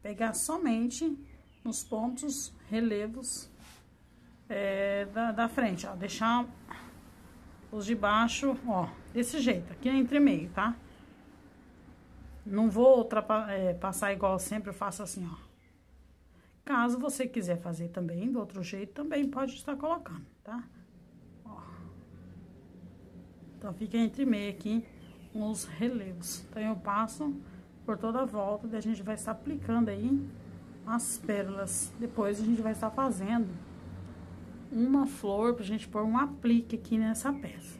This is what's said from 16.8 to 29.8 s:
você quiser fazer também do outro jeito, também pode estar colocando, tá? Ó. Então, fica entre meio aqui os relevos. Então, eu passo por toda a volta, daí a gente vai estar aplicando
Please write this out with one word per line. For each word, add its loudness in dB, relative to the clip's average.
você 0
quiser 0
fazer -4
também -2
do 0
outro -6
jeito, -8
também -2
pode -4
estar -6
colocando, -4
tá? -10
Ó. -16
Então, -8
fica -2
entre 2
meio 0
aqui -2
os -4
relevos. -4
Então, -6
eu 0
passo 0
por -2
toda 0
a 4
volta, -2
daí -4
a -6
gente 0
vai -4
estar -6
aplicando 0